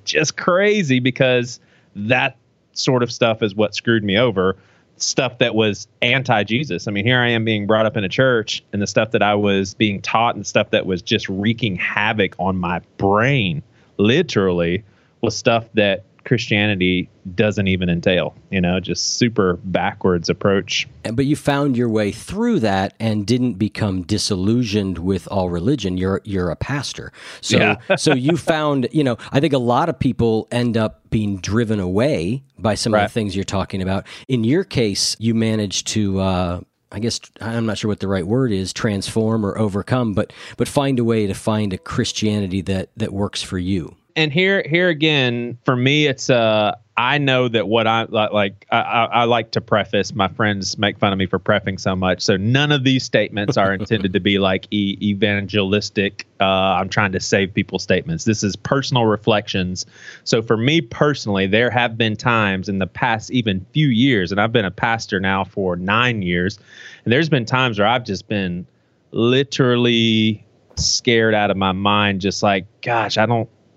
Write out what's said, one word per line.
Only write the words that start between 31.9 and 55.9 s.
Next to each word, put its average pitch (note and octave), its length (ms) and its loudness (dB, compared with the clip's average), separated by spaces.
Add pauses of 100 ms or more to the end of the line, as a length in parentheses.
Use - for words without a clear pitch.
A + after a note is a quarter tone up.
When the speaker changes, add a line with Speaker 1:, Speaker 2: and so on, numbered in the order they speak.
Speaker 2:
by G#2+ 160 0
some A2 180 -2
of G#2+ 60 4
Speaker 1:
Right. G#2 80 2
Speaker 2:
the G2+ 60 -6
things G#2 220 -4
you're F#2+ 100 -4
talking F#2+ 360 -4
about. F#2+ 260 -4 (200)
In B2 180 0
your D#3 200 2
case, - 540 -2
you A2+ 160 0
managed A2 540 0
to, G2 320 0
uh, F#2 400 0 (320)
I F#2+ 60 -10
guess, A2 220 -4 (200)
I'm A2+ 240 -4
not G#2+ 140 -4
sure A2+ 100 -4
what G2+ 120 -2
the F#2+ 80 -4
right F#2+ 180 0
word A#2+ 260 0
is, F#2+ 220 -2
transform A2 720 0
or G2 120 -4
overcome, G#2+ 540 -2
but, G#2 220 -4 (240)
but A#2+ 100 -2
find C#3 300 0
a A#2+ 60 2
way A2+ 220 2
to F#2+ 80 -2
find G#2+ 380 -2
a F#2 60 -4
Christianity G#2 840 -2
that, F#2 360 -4
that - 160 -4
works G2 280 -4
for - 140 -6
you. F2+ 400 -4 (200)
Speaker 1:
And D#3 160 0
here, F#3+ 360 2
here E3+ 200 2
again, C3 760 0
for B2+ 120 2
me, C#3+ 320 4
it's, - 200 -4
uh, A2 460 2 (220)
I B2+ 220 2
know C3 280 2
that A2 220 0
what A2 180 2
I A2+ 160 2
li-, G#2+ 300 0
like, G2+ 400 -2
I, A#2 80 4
I, A2+ 240 0
I A2+ 220 2
like A#2 260 0
to - 80 -4
preface. G2+ 520 -2
My G2 140 0
friends G2+ 500 -2
make G#2 220 0
fun G2+ 140 2
of F#2+ 80 0
me F#2+ 60 0
for F#2 120 0
prefing G2 400 0
so F#2+ 160 -2
much. F#2 280 0
So G#2 140 2
none C3 360 2
of C#3+ 100 0
these C3 220 0
statements G#2+ 520 -2
are G2 160 2
intended G2 420 -2
to G2+ 40 2
be, G2 220 0
like, F#2+ 320 0
e-, G2+ 280 0
evangelistic, G2+ 1300 -2 (140)